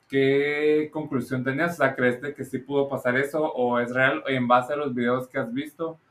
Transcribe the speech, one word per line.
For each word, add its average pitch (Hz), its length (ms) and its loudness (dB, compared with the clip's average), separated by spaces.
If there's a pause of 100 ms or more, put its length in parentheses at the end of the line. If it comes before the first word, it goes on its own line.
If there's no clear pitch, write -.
¿qué 147 840 2
conclusión 135 500 -4
tenías? 151 340 -2
O - 20 -12
sea, 135 180 2
¿crees 123 260 2
de 143 120 -8
que 135 100 -10
sí - 160 -6
pudo 139 300 0
pasar 127 280 -2
eso 139 240 0
o 123 380 0
es 120 140 -2
real 139 340 2
en 131 180 0
base 123 280 4
a - 20 -2
los 143 180 -2
videos 123 360 0
que - 80 -8
has 233 160 -4
visto? 202 440 -6 (140)